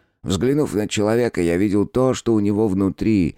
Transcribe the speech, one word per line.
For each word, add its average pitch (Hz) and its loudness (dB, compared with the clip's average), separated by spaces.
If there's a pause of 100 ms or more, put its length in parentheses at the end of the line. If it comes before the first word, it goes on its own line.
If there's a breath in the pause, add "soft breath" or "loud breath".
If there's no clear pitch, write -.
(220)
Взглянув 127 -2
на 104 -2
человека, 110 0
я 85 2
видел 101 0
то, 127 0
что 117 -2
у 107 2
него 104 0
внутри, 95 0